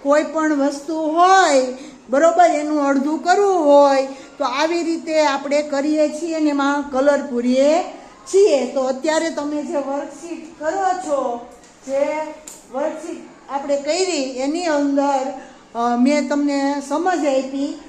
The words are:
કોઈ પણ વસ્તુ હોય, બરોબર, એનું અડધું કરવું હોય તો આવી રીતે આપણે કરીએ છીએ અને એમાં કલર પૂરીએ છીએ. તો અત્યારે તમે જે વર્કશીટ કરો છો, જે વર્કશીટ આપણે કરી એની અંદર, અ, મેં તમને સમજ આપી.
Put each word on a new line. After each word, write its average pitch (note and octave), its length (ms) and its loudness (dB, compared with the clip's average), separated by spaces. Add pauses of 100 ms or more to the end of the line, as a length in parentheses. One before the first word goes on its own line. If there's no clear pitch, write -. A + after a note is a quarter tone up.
કોઈ D4 200 2
પણ D#4 300 -2
વસ્તુ C#4+ 400 -2
હોય, D#4+ 840 4 (320)
બરોબર, E4 360 4
એનું D4+ 420 0
અડધું C#4 320 0
કરવું F#4 460 2
હોય C#4 420 6 (300)
તો D4 60 -4
આવી D#4 400 -2
રીતે D#4 380 -2
આપણે C#4+ 400 0
કરીએ D4+ 480 0
છીએ D#4+ 260 -6
અને D#4 140 0
એમાં C#4+ 420 -2
કલર C4+ 300 2
પૂરીએ C4 600 2 (520)
છીએ. E4 320 4
તો C4 160 -4
અત્યારે D#4 480 -2
તમે D4 340 -6
જે D4 140 -6
વર્કશીટ C#4+ 840 -8
કરો F#4 340 -2
છો, C4+ 540 -4 (400)
જે D4 300 -2 (560)
વર્કશીટ D4+ 760 -8
આપણે C#4+ 260 -2
કરી D4+ 600 -2
એની D4+ 280 -4
અંદર, C#4 680 0 (420)
અ, A#3+ 200 0
મેં C#4+ 340 2
તમને C#4+ 600 0
સમજ D#4+ 360 -2
આપી. C#4 640 -2